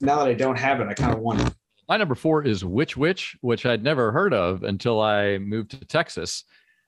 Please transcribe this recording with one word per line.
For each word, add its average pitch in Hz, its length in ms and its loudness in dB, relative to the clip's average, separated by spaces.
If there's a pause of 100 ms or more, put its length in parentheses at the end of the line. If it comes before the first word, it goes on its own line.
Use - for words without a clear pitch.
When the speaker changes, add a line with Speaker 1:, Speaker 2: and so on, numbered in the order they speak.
Speaker 1:
Now 139 180 2
that 139 100 2
I 120 60 2
don't 123 240 0
have 135 220 0
it, 104 80 -4
I 104 60 -6
kinda 117 220 0
want 113 240 -2
it. 117 140 0 (340)
Speaker 2:
My 185 100 2
number 170 160 0
four 156 280 2
is 107 220 0
Which 104 320 -2
Wich, 165 460 -2
which 117 240 0
I'd 117 160 2
never 127 280 2
heard 175 220 2
of 95 300 2
until 104 380 0
I 104 380 2
moved 104 340 -6
to 135 120 -18
Texas. - 600 -4 (440)